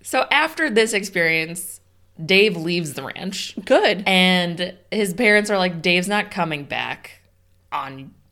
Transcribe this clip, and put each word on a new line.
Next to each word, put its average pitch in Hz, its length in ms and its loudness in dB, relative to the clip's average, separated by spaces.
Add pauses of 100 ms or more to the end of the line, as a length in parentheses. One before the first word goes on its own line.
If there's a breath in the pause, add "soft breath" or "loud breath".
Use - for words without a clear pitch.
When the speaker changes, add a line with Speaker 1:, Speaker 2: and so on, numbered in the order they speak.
Speaker 1:
So - 280 -2
after 311 400 0
this 220 240 2
experience, 170 840 -2 (440)
Dave 190 320 4
leaves 170 380 -2
the 135 80 -10
ranch. - 520 -10 (120)
Speaker 2:
Good. 254 400 4
Speaker 1:
And 180 680 2 (160)
his 202 220 -2
parents 208 380 4
are 202 80 2
like, 175 240 -2
"Dave's 180 260 2
not 208 220 -2
coming 156 340 -4
back 120 560 -8 (500)
on 135 440 -10 (180)